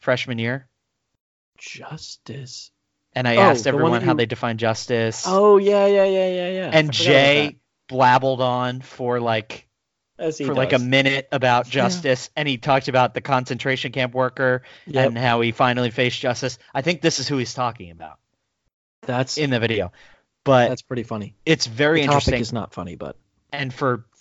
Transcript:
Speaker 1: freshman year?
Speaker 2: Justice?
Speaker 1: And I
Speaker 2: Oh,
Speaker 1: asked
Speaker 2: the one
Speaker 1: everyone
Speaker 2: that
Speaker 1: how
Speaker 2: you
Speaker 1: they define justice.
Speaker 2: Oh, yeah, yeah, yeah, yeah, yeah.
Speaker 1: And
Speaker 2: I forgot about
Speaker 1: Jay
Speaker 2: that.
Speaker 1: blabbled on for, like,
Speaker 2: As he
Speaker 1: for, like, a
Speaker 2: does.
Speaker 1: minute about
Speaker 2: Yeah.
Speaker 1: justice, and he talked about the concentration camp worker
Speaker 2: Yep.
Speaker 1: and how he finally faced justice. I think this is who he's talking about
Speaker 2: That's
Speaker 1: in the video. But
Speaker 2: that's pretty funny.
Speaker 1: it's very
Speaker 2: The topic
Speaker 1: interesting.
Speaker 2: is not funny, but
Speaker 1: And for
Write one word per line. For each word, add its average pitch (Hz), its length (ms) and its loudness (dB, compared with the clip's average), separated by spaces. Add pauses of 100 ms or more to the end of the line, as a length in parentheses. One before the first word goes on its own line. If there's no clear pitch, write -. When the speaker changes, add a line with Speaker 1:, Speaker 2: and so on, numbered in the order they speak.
Speaker 1:
freshman 123 380 -2
year? 127 280 -6 (920)
Speaker 2:
Justice? - 1120 -16 (440)
Speaker 1:
And 127 140 0
I 117 80 4
Speaker 2:
Oh, 117 40 6
Speaker 1:
asked 117 240 4
Speaker 2:
the 131 60 2
one 131 40 0
Speaker 1:
everyone 160 260 2
Speaker 2:
that - 60 -2
Speaker 1:
how - 60 4
Speaker 2:
you 156 40 2
Speaker 1:
they 117 100 2
define 117 320 -4
justice. 113 680 -2
Speaker 2:
Oh, 196 320 6
yeah, 202 280 4
yeah, 202 180 4
yeah, 190 240 0
yeah, 180 220 -4
yeah. 185 220 -6
Speaker 1:
And - 20 -2
Speaker 2:
I 160 60 6
forgot 151 60 0
about 139 60 -4
Speaker 1:
Jay 139 540 4 (420)
Speaker 2:
that. 127 60 -10
Speaker 1:
blabbled 131 460 4
on 127 400 -2
for, 123 400 -6
like, 113 480 -4 (500)
Speaker 2:
As 160 200 -6
he 147 80 -6
Speaker 1:
for, 139 80 -4
like, 127 180 0
a 131 60 2
Speaker 2:
does. 123 80 0
Speaker 1:
minute 135 440 0
about 123 360 0
Speaker 2:
Yeah. 127 60 -14
Speaker 1:
justice, 127 600 -2
and 151 140 -4
he 127 100 -2
talked 135 300 0
about 127 260 2
the 123 60 -6
concentration 127 720 -4
camp 127 220 -4
worker 127 480 0 (240)
Speaker 2:
Yep. 135 220 0
Speaker 1:
and 117 100 -4
how 120 240 2
he 117 100 0
finally 123 380 2
faced 123 280 -2
justice. 127 400 -4 (160)
I 135 80 -2
think 160 200 -4
this 160 180 0
is 127 80 -6
who 147 80 -2
he's 120 180 -4
talking 113 360 -6
about 80 280 -20 (840)
Speaker 2:
That's 127 360 -4
Speaker 1:
in 147 120 -2
the 120 100 0
video. 110 320 -2 (500)
But 127 280 4
Speaker 2:
that's 127 120 -6
pretty 120 220 -8
funny. 107 320 -10 (100)
Speaker 1:
it's 156 200 2
very 147 340 2
Speaker 2:
The 139 60 0
topic 143 80 6
Speaker 1:
interesting. 135 260 2
Speaker 2:
is 110 120 -6
not 110 200 -6
funny, 90 240 -12
but - 200 -14 (360)
Speaker 1:
And 143 200 -8
for 123 320 -2 (160)